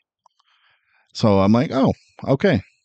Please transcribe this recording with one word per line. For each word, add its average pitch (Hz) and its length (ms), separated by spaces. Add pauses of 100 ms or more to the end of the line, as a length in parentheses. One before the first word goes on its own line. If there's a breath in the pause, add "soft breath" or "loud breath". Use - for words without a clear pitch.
(1120)
So 101 280
I'm 101 120
like, 120 200
"Oh, 226 200 (340)
okay." 139 340 (240)